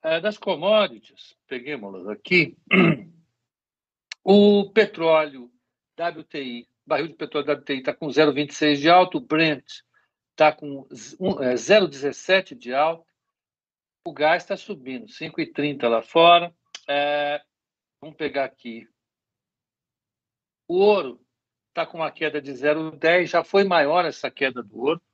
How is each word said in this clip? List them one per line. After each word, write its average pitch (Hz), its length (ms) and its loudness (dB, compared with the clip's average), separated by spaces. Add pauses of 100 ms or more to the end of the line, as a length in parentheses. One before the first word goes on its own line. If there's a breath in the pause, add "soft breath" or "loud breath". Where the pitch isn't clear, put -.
É, 160 180 -2
das 208 200 -4
commodities, 185 960 -2 (100)
peguemos-las 113 600 -12
aqui, 165 500 -2 (120)
<clears throat> - 1600 -4
o 202 460 6
petróleo 156 800 0 (440)
W 165 280 -8
T - 180 -12
I, 120 260 -12 (180)
barril 151 240 -4
de - 40 -18
petróleo 147 320 -8
W 143 180 -4
T 143 120 -4
I 131 80 -10
tá 139 100 -4
com 151 180 -8
zero 147 220 4
vinte 143 160 -4
e - 60 -18
seis 147 240 0
de 151 100 2
alta, 180 280 4
o 135 40 -6
Brent 156 600 -4 (520)
tá 151 180 4
com 139 400 -12
z-, - 280 -20
um, 185 240 -4
é, 127 140 0
zero 185 300 2
dezessete 143 680 -4
de 120 180 -12
alta, 160 320 -2 (1000)
o 165 100 -12
gás 156 320 0
tá 196 100 -6
subindo, 131 520 -14
cinco 156 340 -12
e 147 40 -4
trinta 143 440 -4
lá 113 120 0
fora. 170 540 4 (320)
É, 147 560 -4 (580)
vamos 151 140 -18
pegar 143 300 -4
aqui. 117 420 -16 (1800)
O 180 120 -2
ouro 196 420 0 (520)
tá 165 120 -4
com - 120 -18
uma 156 120 -6
queda 151 320 -6
de 135 140 -12
zero 151 360 -2
dez, 165 380 0
já 170 140 0
foi 196 220 2
maior 175 400 2
essa 135 260 -8
queda 127 320 -4
do 104 160 -18
ouro. 151 220 -2 (120)